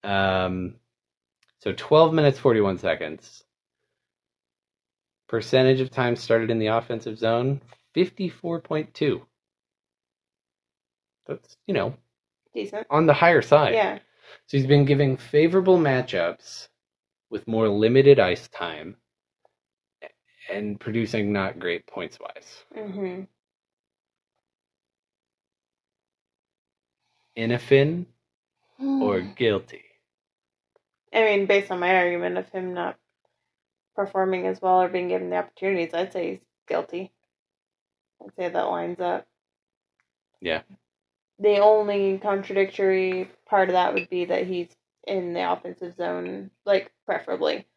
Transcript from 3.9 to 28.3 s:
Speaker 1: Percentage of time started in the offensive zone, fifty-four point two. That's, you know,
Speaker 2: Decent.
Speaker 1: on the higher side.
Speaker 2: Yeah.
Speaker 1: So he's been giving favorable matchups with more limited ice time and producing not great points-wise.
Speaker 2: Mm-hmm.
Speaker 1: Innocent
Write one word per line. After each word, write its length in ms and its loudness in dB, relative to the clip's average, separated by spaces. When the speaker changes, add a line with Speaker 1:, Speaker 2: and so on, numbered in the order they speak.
Speaker 1:
Percentage 520 2
of 100 -4
time 260 0
started 340 0
in 80 0
the 80 -2
offensive 520 -4
zone, 440 -2
fifty-four 640 -4
point 340 -6
two. 300 -2
That's, 280 -16
you 60 -4
know, 200 -2
Speaker 2:
Decent. 380 -10
Speaker 1:
on 160 4
the 80 6
higher 280 4
side. 320 4
Speaker 2:
Yeah. 240 0
Speaker 1:
So 80 -2
he's 100 2
been 180 6
giving 320 2
favorable 600 4
matchups 880 -2
with 160 -10
more 220 0
limited 500 6
ice 300 0
time 480 -12
and 280 -8
producing 520 -4
not 280 -4
great 260 -6
points-wise. 760 -16
Speaker 2:
Mm-hmm. 460 -10
Speaker 1:
Innocent 720 0